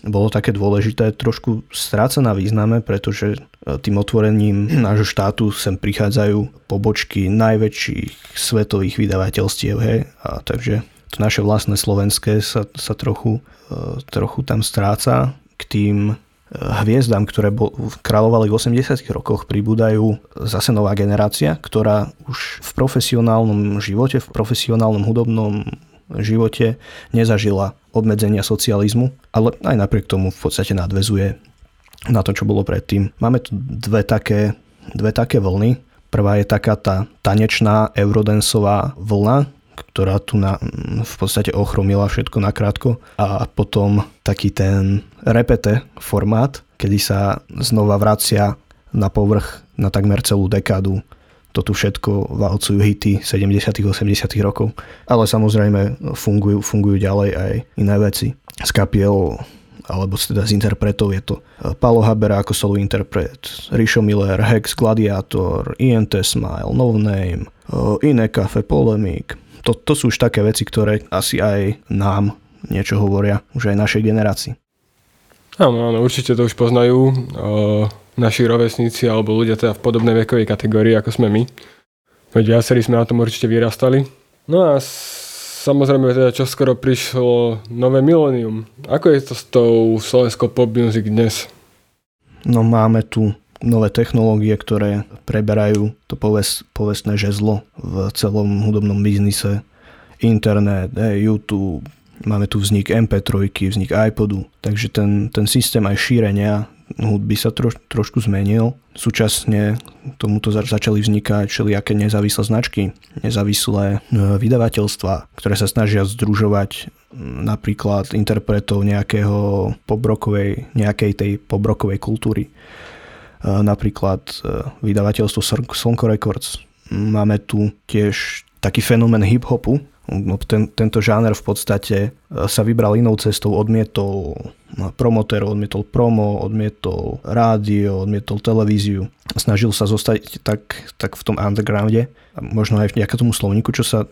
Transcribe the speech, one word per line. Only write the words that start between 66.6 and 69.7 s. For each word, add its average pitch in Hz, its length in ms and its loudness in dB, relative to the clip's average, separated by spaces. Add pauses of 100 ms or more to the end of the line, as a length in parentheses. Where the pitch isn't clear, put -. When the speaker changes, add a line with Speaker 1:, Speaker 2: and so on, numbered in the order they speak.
Speaker 1:
No 127 240 2
Name, 98 480 -2
e, - 560 -4
Iné 127 320 4
kafe, 110 320 -2
Polemik. 110 720 -2 (240)
To, 117 160 0